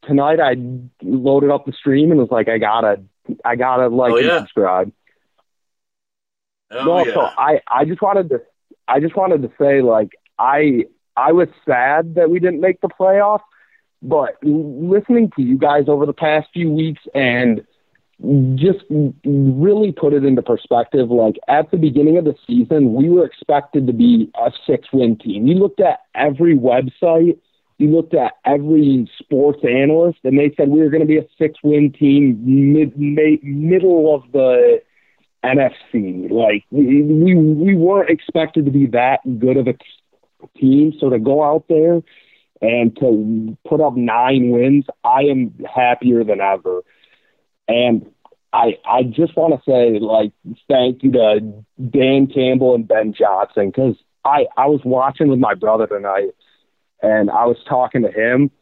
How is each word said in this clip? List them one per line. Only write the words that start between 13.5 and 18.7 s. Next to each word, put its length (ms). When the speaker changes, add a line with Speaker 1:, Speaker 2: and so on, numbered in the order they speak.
Speaker 1:
but 420
l-, 440
listening 480
to 60
you 160
guys 300
over 180
the 60
past 400
few 180
weeks 300
and 480
just 240